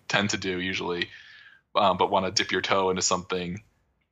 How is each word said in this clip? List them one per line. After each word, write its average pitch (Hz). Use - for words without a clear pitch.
tend 101
to 104
do 92
usually. 90
Um, 95
but 90
wanna 95
dip -
your 92
toe 95
into 92
something, 90